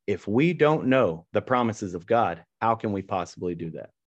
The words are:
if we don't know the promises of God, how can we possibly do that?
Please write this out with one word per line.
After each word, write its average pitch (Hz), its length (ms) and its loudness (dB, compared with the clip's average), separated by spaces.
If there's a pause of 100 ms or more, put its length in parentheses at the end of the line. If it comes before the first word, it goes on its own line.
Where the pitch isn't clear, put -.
if 101 200 -4
we 131 280 2
don't 147 340 2
know 104 440 2
the 104 80 0
promises 113 540 -2
of 85 100 -10
God, 98 400 0 (160)
how 113 140 2
can 110 180 -4
we 98 100 -4
possibly 90 520 -6
do 82 160 -8
that? 71 200 -14 (220)